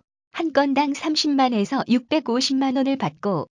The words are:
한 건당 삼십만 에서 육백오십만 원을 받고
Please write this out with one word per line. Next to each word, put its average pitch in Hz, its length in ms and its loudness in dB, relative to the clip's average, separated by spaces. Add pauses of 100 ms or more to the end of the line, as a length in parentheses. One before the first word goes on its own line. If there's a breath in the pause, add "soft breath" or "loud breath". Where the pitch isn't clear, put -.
(320)
한 330 200 -4
건당 277 440 0
삼십만 285 580 0
에서 214 340 0
육백오십만 262 920 0
원을 269 200 0
받고 190 480 -2 (100)